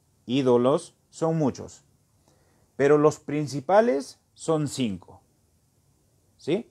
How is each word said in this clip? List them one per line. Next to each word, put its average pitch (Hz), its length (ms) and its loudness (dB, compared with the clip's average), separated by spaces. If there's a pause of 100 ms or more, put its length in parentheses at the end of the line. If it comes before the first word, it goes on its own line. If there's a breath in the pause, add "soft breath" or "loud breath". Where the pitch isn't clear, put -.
(260)
ídolos, 127 680 0 (140)
son 165 280 -4
muchos, 104 480 -6 (920)
pero 139 220 4
los 147 220 2
principales 175 1000 -2 (140)
son 151 340 -2
cinco, 107 540 -8 (1160)
¿sí? 185 360 -4